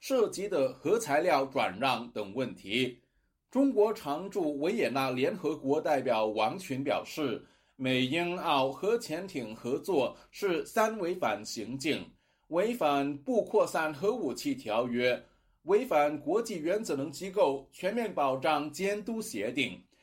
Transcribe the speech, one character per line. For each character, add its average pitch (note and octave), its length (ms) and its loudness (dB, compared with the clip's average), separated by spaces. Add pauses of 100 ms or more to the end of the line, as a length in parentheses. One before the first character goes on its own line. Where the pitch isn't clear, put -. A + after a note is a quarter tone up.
涉 B3 260 2
及 F#3+ 220 -4
的 C3+ 240 2
核 F#3 240 2
材 D#3 240 2
料 D3 240 4
转 A2 340 0
让 B2 300 0
等 G2+ 240 -8
问 A#2 200 -4
题。 A2+ 460 -2 (500)
中 C4+ 220 4
国 G#3+ 220 4
常 D#3+ 360 -6
驻 D#3 300 -2
维 E3+ 140 0
也 D#3+ 160 0
纳 C3+ 220 0
联 C3 220 0
合 D#3 220 -2
国 C#3+ 240 0
代 D3+ 220 2
表 A2+ 240 2
王 G#2+ 320 0
群 C3 260 -6
表 B2 220 0
示， C3+ 400 -4 (320)
美 B2+ 240 0
英 E3+ 360 0
澳 D3 320 2
核 G3+ 280 0
潜 F3+ 280 -6
艇 A2+ 300 -8
合 B2 240 -4
作 C#3 380 0 (140)
是 E3+ 340 -2
三 A3 320 0
违 F3+ 180 -2
反 A2 300 0
行 A#2 320 -8
径， C3 260 -2 (440)
违 G3 260 0
反 C#3+ 460 0
《不 A#3 220 0
扩 G3 240 4
散 D#3+ 280 -2
核 F#3 200 0
武 E3 200 -2
器 C#3 200 -2
条 A2+ 320 0
约》， B2 380 0 (400)
违 G#3 220 4
反 D3+ 340 4
国 E3 220 0
际 G#3+ 180 -6
原 F#3 240 0
子 D3 140 -2
能 C3+ 120 -2
机 F#3 200 -10
构 C#3 420 2
全 F#3 240 -4
面 A3+ 180 -2
保 C3+ 220 2
障 D3+ 340 2
监 G3 320 -2
督 A3 200 -6
协 G#2+ 280 -4
定， B2+ 320 -2 (220)